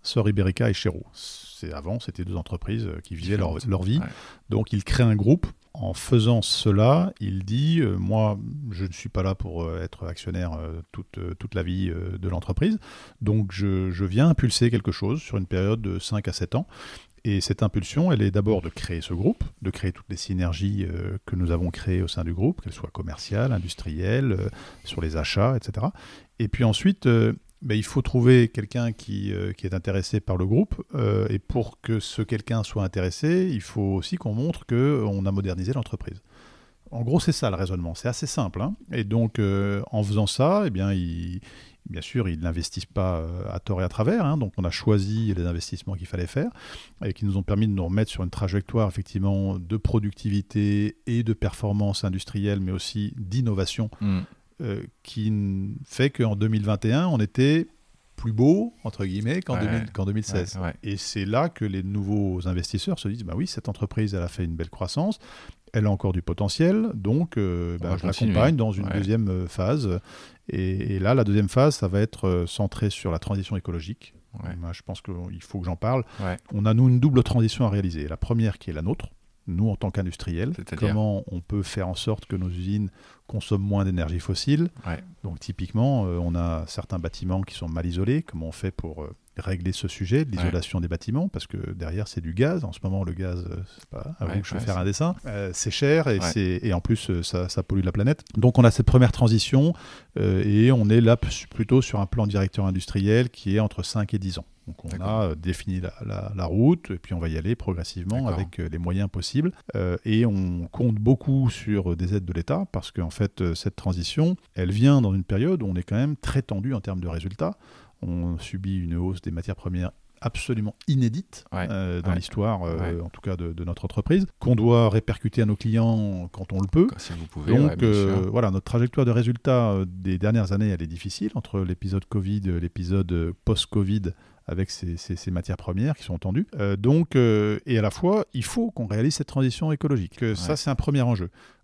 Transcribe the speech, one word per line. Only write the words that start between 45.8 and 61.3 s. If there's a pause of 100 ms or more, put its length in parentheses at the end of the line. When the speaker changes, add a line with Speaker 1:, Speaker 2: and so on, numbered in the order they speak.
Speaker 1:
qu'il
fallait
faire (560)
et
qui
nous
ont
permis
de
nous
remettre
sur
une
trajectoire,
effectivement,
de
productivité (100)
et
de
performance
industrielle,
mais
aussi
d'innovation, (120)
Speaker 2:
Mm. (440)
Speaker 1:
euh, (220)
qui
n-,
fait
qu'en
deux
mille
vingt
et
un,
on
était (480)
plus
beau, (100)
entre
guillemets,
qu'en
Speaker 2:
Ouais.
Speaker 1:
deux
mille,
qu'en
deux
mille
seize.
Speaker 2:
Ouais,
ouais.
Speaker 1:
Et
c'est
là